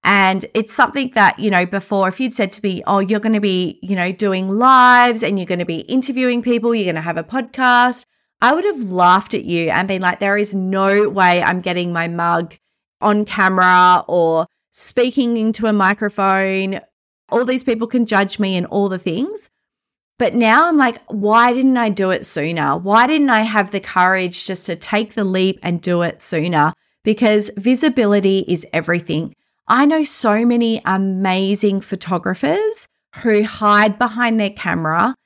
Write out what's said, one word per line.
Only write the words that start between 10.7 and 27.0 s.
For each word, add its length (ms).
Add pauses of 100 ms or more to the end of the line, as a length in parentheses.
way 340
I'm 160
getting 320
my 160
mug 480 (460)
on 240
camera 840
or 380 (260)
speaking 640
into 300
a 80
microphone. 1040 (500)
All 140
these 200
people 240
can 180
judge 340
me 160
and 120
all 200
the 120
things." 500 (680)
But 180
now 320
I'm 100
like, 320
"Why 420
didn't 260
I 120
do 220
it 140
sooner? 520
Why 300
didn't 220
I 120
have 300
the 100
courage 640
just 220
to 100
take 380
the 100
leap 360
and 200
do 220
it 180
sooner?" 500 (320)